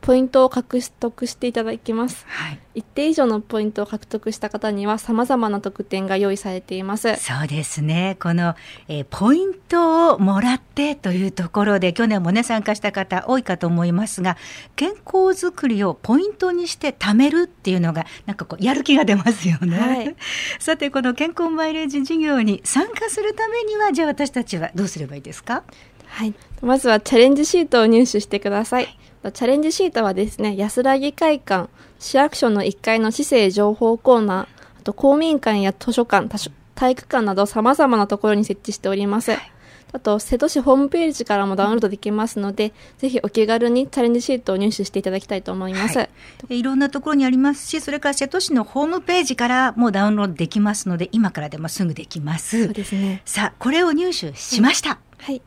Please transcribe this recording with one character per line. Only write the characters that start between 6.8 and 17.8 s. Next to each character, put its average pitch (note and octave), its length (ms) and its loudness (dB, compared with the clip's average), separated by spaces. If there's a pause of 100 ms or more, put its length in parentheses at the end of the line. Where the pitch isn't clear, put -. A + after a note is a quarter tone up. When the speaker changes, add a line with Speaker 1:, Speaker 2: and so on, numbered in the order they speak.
Speaker 1:
ま G3 140 -6
す。 A3+ 180 0
Speaker 2:
そ - 180 -6 (100)
う D#3 40 -4
で D3 160 -4
す - 180 -6
ね。 F3 380 0
こ E3+ 160 0
の、 F3 180 0 (340)
え D3 140 -6
ー、 C#3 80 -6
ポ A3 240 4
イ F4 100 2
ン G4 120 -2 (120)
ト E4 460 4
を - 60 0
も G3 220 2
ら B3 140 2
っ - 60 -6
て D4 320 -4
と G3+ 180 -4
い F#3 140 0
う F#3+ 60 -2
と F3+ 180 -6
こ G3+ 160 0
ろ G3+ 140 2
で、 F3+ 120 0
去 A3+ 140 0
年 G#3+ 160 0
も E3+ 100 0
ね、 A3 120 2
参 A3+ 180 -2
加 G#3 140 -2
し G#3 40 -14
た G#3 120 -4
方 F#3+ 360 -4
多 C4 120 2
い A#3+ 40 -6
か F3+ 140 -4
と F3 80 -4
思 E3+ 200 2
い F3 80 2
ま G3 120 0
す - 160 -8
が、 F3+ 160 0 (380)
健 E4 140 -2
康 F#4+ 400 0
づ F4+ 220 -2
く D4 180 -2
り G3+ 140 0
を F3 160 0
ポ A#3+ 200 2
イ G4 80 0
ン G#4 60 -4
ト F#4 180 -2
に F4 160 -2
し - 80 -8
て D4 160 -4
貯 G#3 240 0
め C#4 160 6
る E4+ 120 2
っ F4 40 -2
て - 240 -6
い F#3 40 2
う F3+ 40 0
の E3+ 120 0